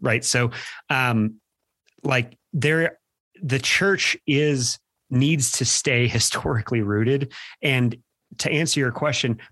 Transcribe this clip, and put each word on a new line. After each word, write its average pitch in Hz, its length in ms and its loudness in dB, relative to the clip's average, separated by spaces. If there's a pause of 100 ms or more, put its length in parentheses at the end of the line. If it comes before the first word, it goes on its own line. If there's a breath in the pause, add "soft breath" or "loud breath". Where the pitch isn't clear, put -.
right? 123 240 0
So, 120 260 0 (380 loud breath)
um, 117 460 0 (680)
like, 127 340 -2 (140)
there, 160 480 0 (420)
the 135 180 0
church - 580 0 (100)
is, 143 500 2 (320)
needs 135 440 2
to 131 120 -2
stay 123 420 2
<laughs> 117 120 -2
historically 117 640 -2
rooted. 113 500 0 (300 loud breath)
And 123 340 0 (440)
to - 120 -2
answer 165 280 0
your 127 120 0
question, 131 480 -2 (120 loud breath)